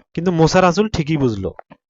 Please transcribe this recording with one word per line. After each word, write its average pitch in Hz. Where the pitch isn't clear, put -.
কিন্তু 175
মূসা 160
রাসূল 185
ঠিকই 156
বুঝল 107